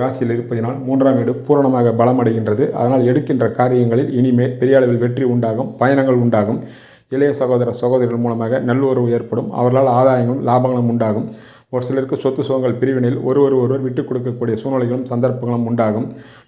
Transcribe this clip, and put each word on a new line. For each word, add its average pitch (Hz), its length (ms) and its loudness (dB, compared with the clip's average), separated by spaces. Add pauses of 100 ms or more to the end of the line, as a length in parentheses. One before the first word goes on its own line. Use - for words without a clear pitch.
ராசியில் 127 320 -2
இருப்பதினால் 117 420 -4 (100)
மூன்றாம் 135 320 2
வீடு 120 140 0 (140)
பூரணமாக 131 540 2
பலமடைகின்றது. 113 640 2 (140)
அதனால் 123 320 2
எடுக்கின்ற 131 360 0 (120)
காரியங்களில் 123 600 2
இனிமே 127 280 2 (140)
பெரிய 135 180 6
அளவில் 120 260 2
வெற்றி 123 200 -2 (100)
உண்டாகும், - 360 -2 (100)
பயணங்கள் 131 440 2
உண்டாகும். 110 360 0 (540)
இளைய 143 260 2
சகோதர 123 280 0 (140)
சகோதரிகள் 120 420 0
மூலமாக 117 340 -2 (120)
நல்லுறவு 123 460 0
ஏற்படும். 123 300 -4 (120)
அவர்களால் 127 400 2
ஆதாயங்களும் 131 500 2
லாபங்களும் 123 440 0
உண்டாகும். 113 360 -2 (460)
ஒரு 123 120 -4
சிலருக்கு 131 360 -4
சொத்து 135 240 -2
சுகங்கள் 127 340 -2
பிரிவினையில் 127 360 0 (120)
ஒருவர் 135 320 4
ஒருவர் 131 260 -2
விட்டுக் 127 220 -4
கொடுக்கக்கூடிய 120 520 -4
சூழ்நிலைகளும் 127 500 -2
சந்தர்ப்பங்களும் 120 600 -2
உண்டாகும். 113 360 0 (400)